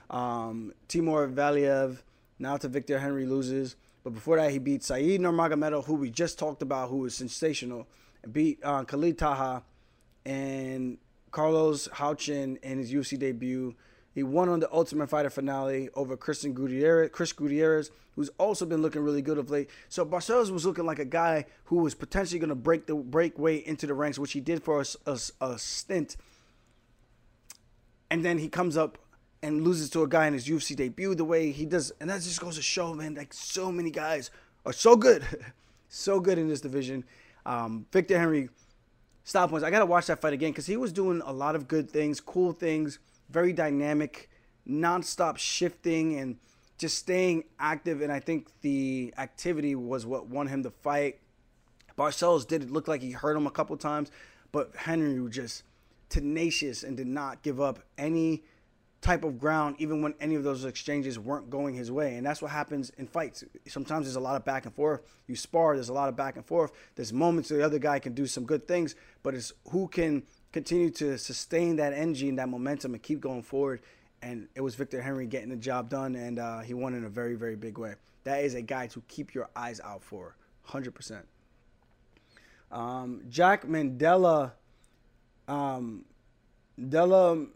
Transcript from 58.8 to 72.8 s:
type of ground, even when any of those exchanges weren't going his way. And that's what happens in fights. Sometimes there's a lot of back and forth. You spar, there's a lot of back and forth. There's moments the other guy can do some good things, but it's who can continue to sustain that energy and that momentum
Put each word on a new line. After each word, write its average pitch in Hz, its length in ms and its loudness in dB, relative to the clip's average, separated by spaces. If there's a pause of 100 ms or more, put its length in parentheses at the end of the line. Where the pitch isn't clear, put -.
type - 240 4
of 139 140 -2
ground, 147 400 2
even 151 240 -2
when 151 180 -2
any 151 140 0
of 147 80 0
those 135 220 -2
exchanges 131 560 -4
weren't 120 300 -6
going 139 240 -2
his 123 180 -8
way. 135 240 0
And 123 100 -4
that's 147 160 -4
what 147 80 -6
happens 143 480 -4
in 131 80 -10
fights. 156 380 -6 (240)
Sometimes 151 380 -4
there's 127 100 -4
a 131 40 -2
lot 131 140 -2
of 131 100 -4
back 135 200 -2
and 113 100 -14
forth. 147 280 2 (260)
You 123 80 -6
spar, 165 380 4
there's 127 140 -4
a 123 40 -4
lot 139 160 0
of 123 80 -4
back 135 180 -2
and 123 100 -14
forth. 160 280 2 (240)
There's 113 160 -8
moments 165 360 2
the 147 160 2
other 151 140 4
guy 143 220 2
can 123 140 -8
do 135 120 -2
some 127 180 -4
good 147 220 0
things, 175 300 0 (260)
but 135 120 -2
it's 123 180 -8 (180)
who 180 160 0
can 156 380 0 (260)
continue 170 400 0
to 143 260 -2
sustain 165 600 0
that 147 160 0
energy 143 360 -2
and 131 120 -2
that 127 80 -2
momentum 127 460 -4